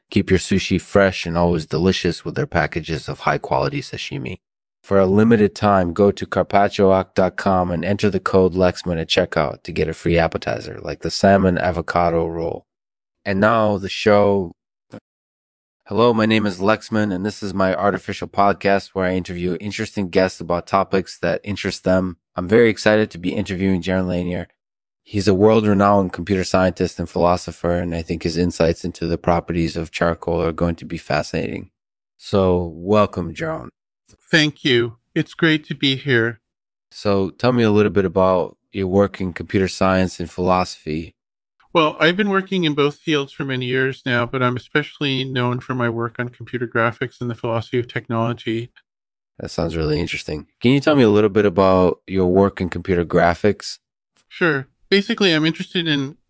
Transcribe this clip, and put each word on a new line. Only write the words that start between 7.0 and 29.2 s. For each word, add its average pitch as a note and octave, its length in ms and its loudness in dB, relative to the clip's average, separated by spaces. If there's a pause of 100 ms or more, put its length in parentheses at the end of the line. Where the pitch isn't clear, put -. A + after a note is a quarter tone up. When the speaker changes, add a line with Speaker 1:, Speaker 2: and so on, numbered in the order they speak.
Speaker 1:
dot F#2 220 0
com F#2 360 0
and E2+ 120 -4
enter G2+ 260 0
the F#2 120 -4
code F#2 320 2
Lexman F2+ 480 0
at D#2+ 80 -6
checkout - 540 -2
to E2+ 100 -12
get D#2+ 160 -2
a D#2+ 40 -6
free E2 240 0
appetizer, - 640 -4
like - 200 -10
the - 100 -6
salmon F#2+ 460 4
avocado F2 680 0
roll. E2 400 -6 (600)
And G2 160 -2
now G#2+ 360 2
the F#2+ 120 -6
show. G2+ 640 2 (1300)
Hello, A2+ 260 2
my A2 120 0
name A2 200 2
is F#2 140 -4
Lexman, G#2+ 540 0
and F2+ 120 -4
this G#2+ 180 -8
is F#2+ 100 -8
my F#2+ 220 0
artificial F#2 540 -4
podcast G2+ 600 0
where F#2 180 -2
I F#2 80 0
interview F2 440 -4
interesting G#2 480 -6
guests F#2 320 0
about F2 280 -4
topics F#2+ 520 -2
that E2+ 240 -4
interest G2 400 -6
them. F#2 320 0 (220)
I'm F2+ 100 -6
very A#2 220 6
excited G#2+ 420 0
to - 60 -16
be F2+ 160 -6
interviewing F#2+ 480 -2
Jaron F#2 260 -2
Lanier. F2 400 -4 (560)
He's G2+ 240 -4
a G2+ 60 4
world-renowned G2+ 800 4
computer F#2 320 -2
scientist F#2 520 0
and E2+ 120 -6
philosopher, F2 640 0
and F2 200 -4
I E2+ 100 -6
think E2 200 -6
his E2 140 -2
insights E2+ 480 0
into E2+ 200 -8
the E2+ 120 -2
properties E2+ 580 -2